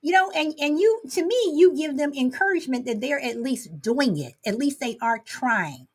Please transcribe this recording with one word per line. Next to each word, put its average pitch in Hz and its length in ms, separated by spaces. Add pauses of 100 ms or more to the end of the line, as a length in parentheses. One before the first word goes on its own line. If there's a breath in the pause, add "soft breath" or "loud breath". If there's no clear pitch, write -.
You 311 100
know, 381 180
and, 311 300
and 294 180
you, 440 220 (120)
to 349 120
me, 403 300
you 339 200
give 294 220
them 294 160
encouragement 262 720
that 226 160
they're 277 180
at 233 220
least 233 400
doing 240 380
it. 127 160 (100)
At 214 140
least 277 200
they 233 220
are 226 180
trying. 180 760